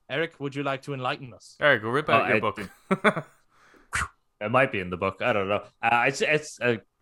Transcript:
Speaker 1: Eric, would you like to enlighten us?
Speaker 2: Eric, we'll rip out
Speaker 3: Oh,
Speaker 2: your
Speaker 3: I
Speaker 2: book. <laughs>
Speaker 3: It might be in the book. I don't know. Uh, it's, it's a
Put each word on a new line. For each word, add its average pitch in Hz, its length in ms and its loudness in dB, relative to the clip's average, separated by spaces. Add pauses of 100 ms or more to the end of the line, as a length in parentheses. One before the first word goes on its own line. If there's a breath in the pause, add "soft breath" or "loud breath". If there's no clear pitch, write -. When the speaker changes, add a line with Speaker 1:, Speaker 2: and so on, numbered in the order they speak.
Speaker 1:
Eric, 160 320 -6
would 139 140 -6
you 143 80 -4
like 135 200 -4
to 143 120 -10
enlighten 131 400 -6
us? - 260 -20
Speaker 2:
Eric, 135 220 4
we'll 110 100 -2
rip 151 160 -2
out 113 160 4
Speaker 3:
Oh, 90 40 0
Speaker 2:
your 104 80 4
Speaker 3:
I 110 40 0
Speaker 2:
book. 110 880 -2
<laughs> - 60 -20 (1040 soft breath)
Speaker 3:
It 107 100 -2
might 135 220 4
be 104 80 -2
in 90 100 -6
the 90 60 -2
book. 95 260 -2
I 120 100 2
don't 98 160 0
know. 104 140 0 (180)
Uh, 117 280 2
it's, 139 120 -4
it's 151 400 -2
a 120 200 0 (220)